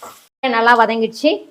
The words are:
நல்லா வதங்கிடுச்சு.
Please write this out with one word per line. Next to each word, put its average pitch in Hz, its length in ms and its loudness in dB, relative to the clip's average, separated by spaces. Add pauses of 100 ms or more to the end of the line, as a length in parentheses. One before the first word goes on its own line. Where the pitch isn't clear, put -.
(400)
நல்லா 233 400 2
வதங்கிடுச்சு. 226 720 -2